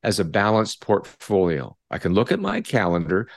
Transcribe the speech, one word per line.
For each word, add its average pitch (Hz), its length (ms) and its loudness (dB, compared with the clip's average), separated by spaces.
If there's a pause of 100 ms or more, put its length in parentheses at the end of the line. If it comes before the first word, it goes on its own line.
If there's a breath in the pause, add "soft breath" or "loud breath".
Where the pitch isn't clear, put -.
as 107 160 0
a 98 60 2
balanced 107 560 0
portfolio. 87 960 0 (140)
I - 80 -6
can 85 160 -2
look 110 180 2
at 214 80 0
my 208 220 -2
calendar, 90 760 0